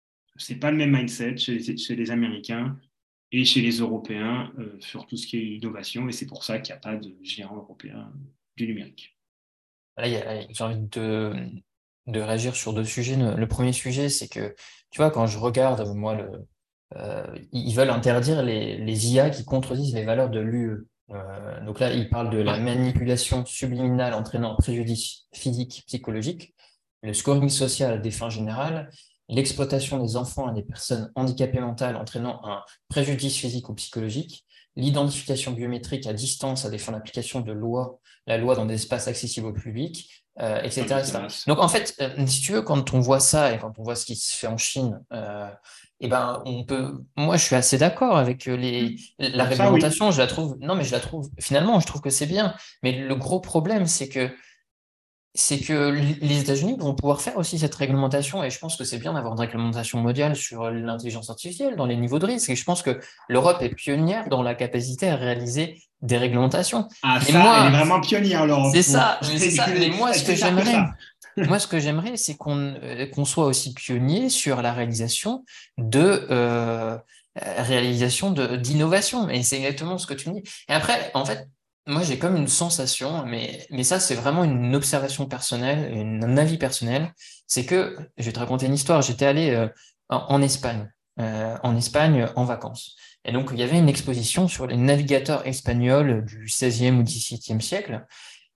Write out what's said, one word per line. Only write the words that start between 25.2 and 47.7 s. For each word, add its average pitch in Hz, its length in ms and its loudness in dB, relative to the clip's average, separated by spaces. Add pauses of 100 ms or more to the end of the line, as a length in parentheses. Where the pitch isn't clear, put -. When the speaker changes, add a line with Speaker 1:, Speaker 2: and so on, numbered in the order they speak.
Speaker 2:
physique, 123 540 -6
psychologique, 123 680 -8 (500)
le 107 100 -6
scoring 139 360 2
social 131 440 0
à 107 40 -2
des 107 140 -4
fins 117 180 -6
générales, 127 600 -6 (380)
l'exploitation 135 720 -2
des 117 160 -2
enfants 127 340 -6
et - 20 -6
des 107 80 -6
personnes - 540 -6
handicapées 127 440 0
mentales 120 360 -4
entraînant 117 480 -8
un 101 180 -8 (280)
préjudice 139 480 -2
physique 123 320 -6
ou 107 40 -8
psychologique, 110 720 -8 (300)
l'identification 139 760 -2
biométrique 120 540 -6
à 107 80 -4
distance 131 500 -4
à 107 60 -6
des 107 80 -6
fins 113 140 -10
d'application 113 500 -8
de 110 100 -8
loi, 117 480 -4 (280)
la 113 100 0
loi 120 180 2
dans 110 100 -2
des 110 100 -2
espaces 113 320 -4
accessibles 117 400 -6
au 104 60 -6
public, 120 720 -10 (160)
euh, 107 220 -2
et 123 80 -4
cetera, 135 280 -2
Speaker 1:
Ouais, 135 40 2
Speaker 2:
et 131 40 -2
cetera. 104 240 -6
Speaker 1:
c'est - 200 -4
Speaker 2:
Donc, 147 100 4
en 180 80 6
fait, - 340 0
euh, 135 260 -2
si - 140 0
tu - 100 -2
veux, 220 100 0
quand 139 320 0
on 127 60 6
voit 131 200 6
ça 139 340 4
et 113 40 -2
quand 110 220 -8
on 113 40 -12
voit 117 120 -4
ce - 100 -6
qui 117 100 -8
se - 200 -4
fait - 120 -6
en 113 100 -4
Chine, 117 440 -2 (100)
euh, 104 380 -10 (520)
eh 123 60 -4
ben, 123 380 0
on 123 180 -6
peut... 135 360 -4 (160)
moi, 147 220 2
je 139 60 4
suis - 120 2
assez 127 240 4